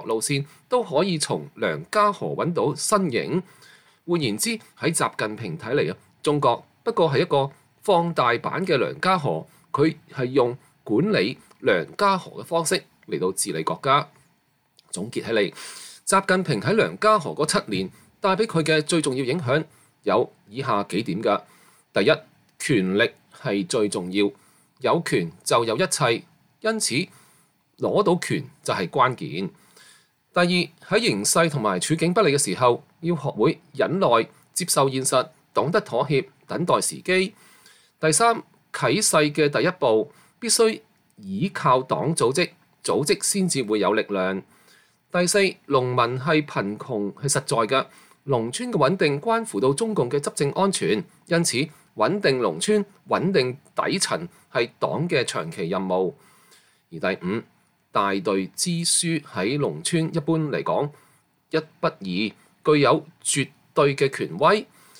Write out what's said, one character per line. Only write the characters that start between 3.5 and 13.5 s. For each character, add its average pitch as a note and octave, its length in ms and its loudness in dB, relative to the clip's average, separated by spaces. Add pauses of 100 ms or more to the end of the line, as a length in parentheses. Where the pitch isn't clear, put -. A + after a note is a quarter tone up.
換 E3+ 160 0
言 A2 160 -2
之， A3+ 140 -4 (280)
喺 D3+ 140 0
習 C#3+ 240 0
近 G#2+ 180 -4
平 F2+ 220 -8
睇 A#2 160 -6
嚟 A#2+ 180 0
啊， - 60 -10 (240)
中 D3 180 0
國 B2 240 2 (200)
不 A#3 80 -2
過 E3+ 200 2
係 C#3 100 2
一 F3+ 40 2
個 C#3 240 0 (320)
放 E3+ 320 2
大 B2+ 240 2
版 - 260 -4
嘅 D#3 140 2
梁 D2+ 240 -2
家 F#3 160 2
河， G2+ 300 -4 (240)
佢 C#3+ 240 2 (180)
係 C3 120 -4
用 B2 300 2 (280)
管 D3 280 2
理 B2+ 240 0 (260)
梁 F#2+ 220 2 (140)
家 G3 180 4
河 E3+ 240 -10
嘅 - 60 -14
方 E3 180 -2
式 F#3+ 200 -2 (240)
嚟 - 120 -4
到 F2+ 120 0
治 - 200 -6